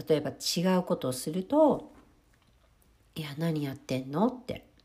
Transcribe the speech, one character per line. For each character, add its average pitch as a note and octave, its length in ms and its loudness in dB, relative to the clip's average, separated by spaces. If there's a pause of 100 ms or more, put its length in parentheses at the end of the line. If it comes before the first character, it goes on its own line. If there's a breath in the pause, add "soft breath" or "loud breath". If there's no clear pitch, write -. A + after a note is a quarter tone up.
例 D#3 80 4
え C#3+ 60 2
ば C#3 80 -4
違 F3+ 480 0
う F3 40 2
こ F3 140 -2
と C3+ 120 -4
を B2+ 40 0
す B2+ 180 -6
る F#3 140 -4
と、 C#4+ 480 4 (1200)
「い D#3+ 60 -10
や、 D3 160 -10
何 D#3 280 0
や C3+ 100 -4
っ - 20 -12
て C3 240 -4
ん C3 100 -8
の？」 F3+ 180 4
っ B3+ 160 -8
て、 - 200 -10 (200)